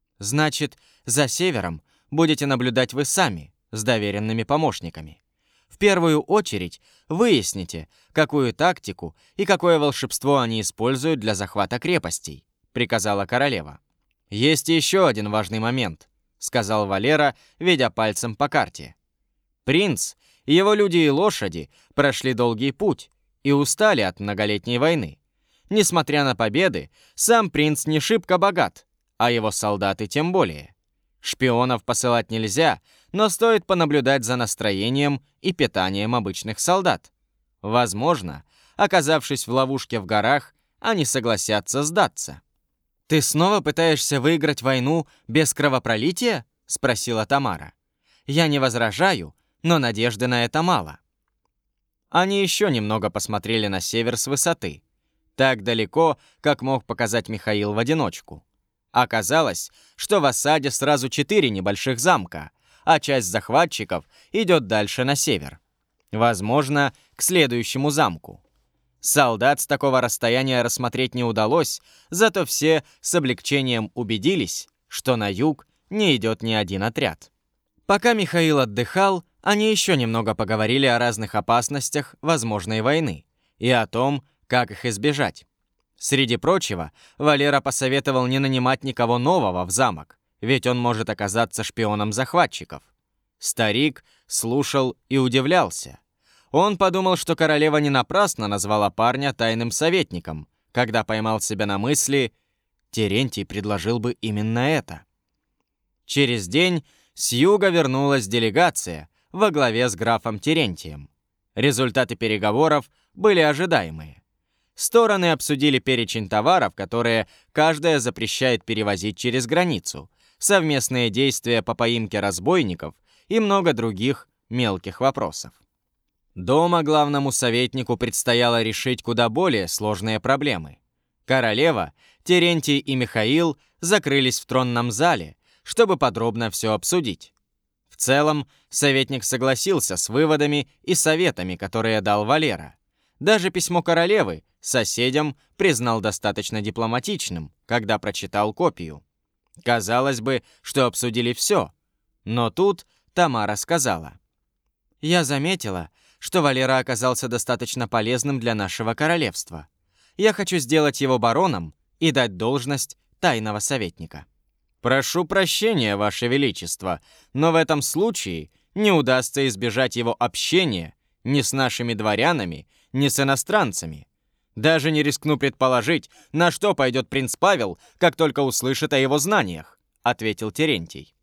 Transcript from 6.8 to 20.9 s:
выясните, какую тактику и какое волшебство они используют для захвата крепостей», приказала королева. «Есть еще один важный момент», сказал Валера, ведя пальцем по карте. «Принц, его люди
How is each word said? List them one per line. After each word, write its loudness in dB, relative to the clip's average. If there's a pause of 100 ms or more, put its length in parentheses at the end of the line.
выясните, 0 (240)
какую 0
тактику -4 (200)
и -2
какое 4
волшебство 0
они -2
используют -2
для -2
захвата -4
крепостей», -6 (280)
приказала -2
королева. -2 (500)
«Есть 2
еще 2
один -2
важный -2
момент», -4 (300)
сказал -2
Валера, 2 (240)
ведя 2
пальцем -4
по -2
карте. -4 (720)
«Принц, 0 (320)
его 4
люди 2